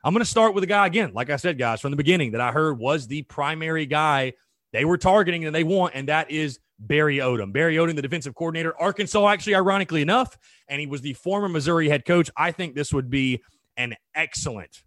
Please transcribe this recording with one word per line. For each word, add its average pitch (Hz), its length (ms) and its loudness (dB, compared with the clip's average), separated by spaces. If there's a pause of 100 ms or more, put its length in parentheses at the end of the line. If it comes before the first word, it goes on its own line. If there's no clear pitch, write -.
I'm 156 120 0
gonna 233 100 2
start 220 300 2
with 190 100 0
a 185 40 -2
guy, 202 200 4
again, 180 260 0
like 123 160 -6
I 147 60 0
said, 151 220 -2
guys, 117 240 -2
from 139 100 -4
the 143 60 -2
beginning 143 340 2
that 113 100 -2
I 120 120 0
heard 151 260 0
was 135 260 -2
the 139 180 -8
primary 160 640 -4
guy 139 480 0 (380)
they 127 140 0
were 170 120 4
targeting 180 480 4
and 156 80 -4
they 160 120 2
want, 180 280 2
and 135 140 -6
that 151 240 0
is 151 280 -4 (200)
Barry 151 380 2
Odom. 120 340 0
Barry 156 240 0
Odom, 165 220 2
the 143 40 -4
defensive 139 320 -6
coordinator, 165 460 -6
Arkansas, 202 480 0
actually, 202 280 2
ironically 190 460 2
enough, 226 360 0 (320)
and 139 100 -6
he 147 80 -8
was 139 140 -8
the 139 120 -8
former 196 360 -2
Missouri 160 400 2
head 143 160 2
coach. 175 320 4
I 165 140 0
think 160 220 -8
this 147 200 -4
would 131 160 -2
be 131 340 0 (320)
an 120 200 -6 (200)
excellent 135 720 -8